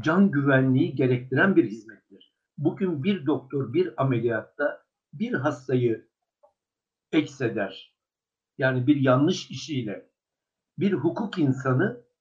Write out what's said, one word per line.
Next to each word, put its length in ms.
can 300
güvenliği 640
gerektiren 640
bir 80
hizmettir. 720
Bugün 460
bir 220
doktor 460
bir 300
ameliyatta 800
bir 200
hastayı 760
ekseder. 840
Yani 280
bir 100
yanlış 540
işiyle 600
bir 140
hukuk 460
insanı 640